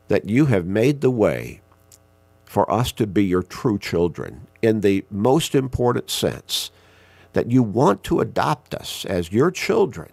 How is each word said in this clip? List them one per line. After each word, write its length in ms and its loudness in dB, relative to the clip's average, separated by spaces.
that 200 0
you 180 4
have 200 2
made 340 2
the 100 2
way 500 -2
for 260 0
us 220 0
to 140 -2
be 180 0
your 180 0
true 360 -4
children 680 -4
in 220 2
the 280 2
most 440 0
important 560 0
sense, 600 -4
that 180 -2
you 120 4
want 420 2
to 160 0
adopt 540 -2
us 320 -12
as 260 -4
your 180 2
children 640 -2